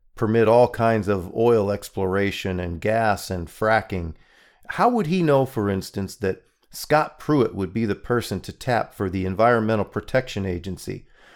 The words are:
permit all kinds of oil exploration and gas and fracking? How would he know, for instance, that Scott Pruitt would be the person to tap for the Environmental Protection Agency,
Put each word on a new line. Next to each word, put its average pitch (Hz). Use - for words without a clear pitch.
permit 110
all 120
kinds 113
of 95
oil 113
exploration 95
and 85
gas 107
and 87
fracking? 98
How 202
would 226
he 180
know, 139
for 104
instance, 95
that 92
Scott -
Pruitt 135
would 95
be 113
the 101
person 110
to -
tap -
for 98
the 92
Environmental 110
Protection 104
Agency, 92